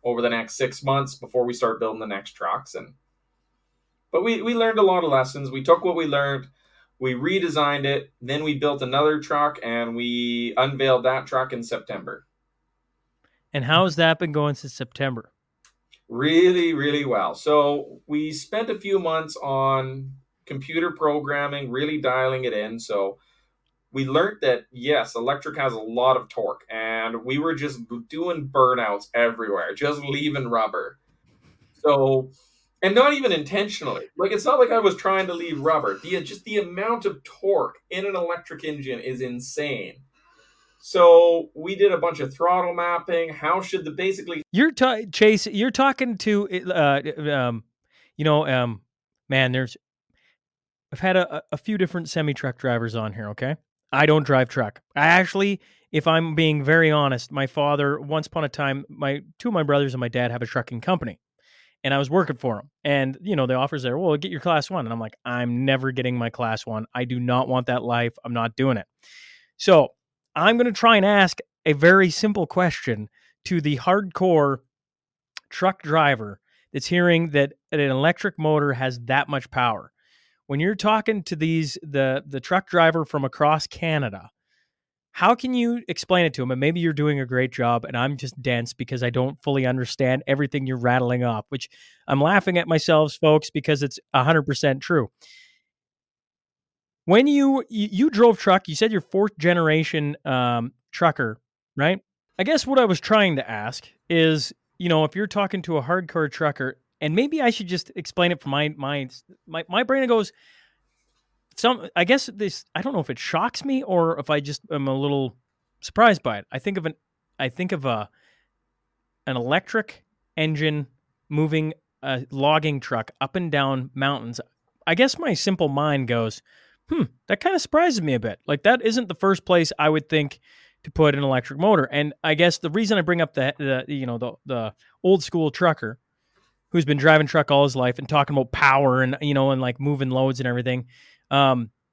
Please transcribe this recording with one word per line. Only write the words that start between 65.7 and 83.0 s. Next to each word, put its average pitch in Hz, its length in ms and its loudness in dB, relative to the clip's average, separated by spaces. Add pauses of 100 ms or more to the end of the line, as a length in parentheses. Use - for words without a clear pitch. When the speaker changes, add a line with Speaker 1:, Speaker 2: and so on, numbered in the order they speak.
Speaker 2:
getting 123 260 -2
my 117 120 -2
class 113 380 -6
one. 110 280 -8
I 123 100 -4
do 123 140 -6
not 123 300 0
want 127 180 0
that 123 160 -2
life. 120 300 -2 (120)
I'm 120 80 -8
not 117 240 -4
doing 131 200 2
it." 98 100 -8 (680)
So 165 320 6 (460)
I'm 208 240 4
gonna 240 140 2
try 226 240 6
and 196 100 6
ask 202 320 4 (260)
a 156 80 4
very 175 380 8
simple 202 360 -2
question 127 640 -2 (380)
to 175 140 0
the 147 180 0
hardcore 175 800 2 (880)
truck 185 340 -2
driver 139 580 0 (320)
that's 139 140 -6
hearing 175 440 2
that 139 240 0 (180)
an 156 80 0
electric 143 580 0
motor 151 360 0
has 123 320 -6
that 139 220 0
much 139 220 -6
power. 120 420 -2 (540)
When 139 140 -4
you're 190 140 0
talking 214 500 0
to 170 120 -8
these, 160 460 -2
the, 135 440 -2
the 139 140 -10
truck 185 280 -2
driver 165 360 4